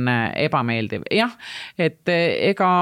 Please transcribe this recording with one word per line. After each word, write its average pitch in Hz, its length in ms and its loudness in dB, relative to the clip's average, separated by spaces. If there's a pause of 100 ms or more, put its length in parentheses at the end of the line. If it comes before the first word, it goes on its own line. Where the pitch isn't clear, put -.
äh, 120 160 2 (240)
ebameeldiv. 117 640 -2
Jah, 233 240 0 (420)
et, 165 300 -2
äh, 170 460 2
ega, 185 180 2 (100)